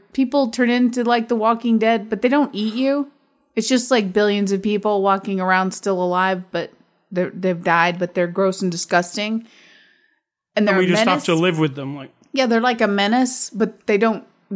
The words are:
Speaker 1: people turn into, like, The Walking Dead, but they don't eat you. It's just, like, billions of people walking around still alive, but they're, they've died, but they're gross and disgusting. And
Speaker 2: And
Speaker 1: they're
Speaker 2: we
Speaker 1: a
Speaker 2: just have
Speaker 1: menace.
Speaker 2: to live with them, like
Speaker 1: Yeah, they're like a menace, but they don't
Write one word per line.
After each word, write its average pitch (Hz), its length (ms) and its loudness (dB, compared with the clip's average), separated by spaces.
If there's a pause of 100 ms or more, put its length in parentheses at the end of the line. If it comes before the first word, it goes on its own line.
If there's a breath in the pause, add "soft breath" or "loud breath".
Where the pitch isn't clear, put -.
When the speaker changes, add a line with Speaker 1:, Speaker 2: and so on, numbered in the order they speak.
(140)
Speaker 1:
people 269 380 0
turn 247 180 0
into, 247 340 0
like, 233 240 0
The 240 80 0
Walking 226 440 2
Dead, 220 300 0
but 202 120 -4
they 247 80 4
don't 285 240 2
eat 214 220 -4
you. 277 360 -2 (440)
It's 226 120 -2
just, 254 240 2
like, 202 220 0
billions 208 380 2
of 196 100 -2
people 208 400 0
walking 190 400 0
around 185 320 0
still 185 280 -2
alive, 185 500 0
but 170 200 -6 (400)
they're, 180 220 -2
they've 180 300 -4
died, 170 360 2
but 175 140 -4
they're 175 140 0
gross 190 340 -2
and 185 100 -2
disgusting. 180 640 -2
And 226 140 -6 (1080 soft breath)
Speaker 2:
And 208 120 2
Speaker 1:
they're 196 100 2
Speaker 2:
we 185 80 2
Speaker 1:
a 180 40 2
Speaker 2:
just 175 100 4
have 226 80 2
Speaker 1:
menace. 180 180 0
Speaker 2:
to 175 100 2
live 165 240 2
with 151 160 0
them, 139 200 -10
like 135 160 -16 (220)
Speaker 1:
Yeah, 262 120 0
they're 226 160 2
like 247 200 0
a 214 60 2
menace, 214 600 0
but 220 380 -4
they 208 100 4
don't 220 260 0 (320)